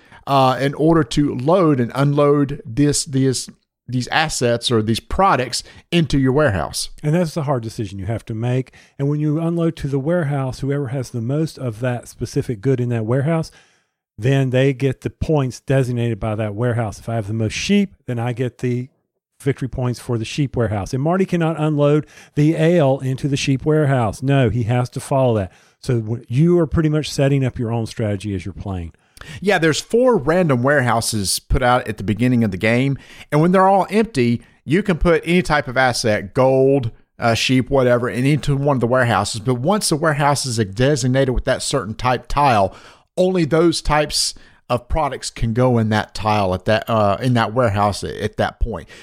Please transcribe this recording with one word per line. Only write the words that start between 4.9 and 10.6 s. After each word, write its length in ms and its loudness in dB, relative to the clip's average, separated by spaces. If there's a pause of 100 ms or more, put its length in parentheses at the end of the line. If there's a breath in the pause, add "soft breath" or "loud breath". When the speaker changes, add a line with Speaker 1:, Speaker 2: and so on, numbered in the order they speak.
Speaker 1:
products 640 -2 (300 loud breath)
into 260 2
your 140 2
warehouse. 580 -2 (140)
Speaker 2:
And 100 0
that's 200 0
the 100 -4
hard 180 -2
decision 380 -8
you 60 -8
have 180 -6
to 100 -10
make. 380 -4 (260 soft breath)
And 100 -2
when 120 -2
you 180 -2
unload 380 -2
to 120 -6
the 120 -2
warehouse, 580 -2
whoever 300 -4